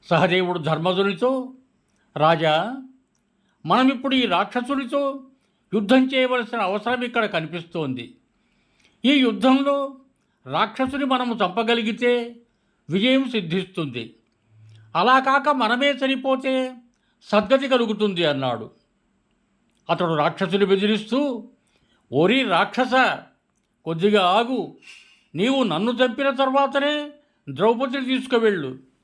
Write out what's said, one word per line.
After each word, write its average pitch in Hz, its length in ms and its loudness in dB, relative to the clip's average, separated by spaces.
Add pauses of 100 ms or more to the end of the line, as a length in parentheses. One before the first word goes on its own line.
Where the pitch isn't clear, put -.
సహదేవుడు 175 500 2
ధర్మజునితో, 185 920 -2 (640)
"రాజా, 160 580 2 (880)
మనమిప్పుడు 262 500 2
ఈ 247 100 2
రాక్షసునితో 254 1000 -2 (500)
యుద్ధం 240 340 4
చేయవలసిన 247 520 -2
అవసరం 208 440 -2
ఇక్కడ 240 220 -2
కనిపిస్తోంది. 160 920 -6 (880)
ఈ 254 60 4
యుద్ధంలో 269 840 2 (480)
రాక్షసుని 254 600 -2
మనము 254 280 -2
చంపగలిగితే 233 1000 -2 (540)
విజయం 254 400 2
సిద్ధిస్తుంది. 160 840 -6 (800)
అలా 240 240 6
కాక 269 300 0
మనమే 262 420 0
చనిపోతే 262 840 -2 (460)
సద్గతి 220 460 2
కలుగుతుంది" 208 580 0
అన్నాడు. 127 460 -2 (1160)
అతడు 170 240 0
రాక్షసుని 175 520 0
బెదిరిస్తూ, 214 840 0 (640)
"ఓరి 196 300 4
రాక్షస, 208 760 0 (680)
కొద్దిగా 185 400 2
ఆగు. 226 520 0 (580)
నీవు 254 280 0
నన్ను 196 280 0
చంపిన 254 380 0
తర్వాతనే 277 800 0 (380)
ద్రౌపదిని 240 560 0
తీసుకువెళ్ళు 220 760 -2 (240)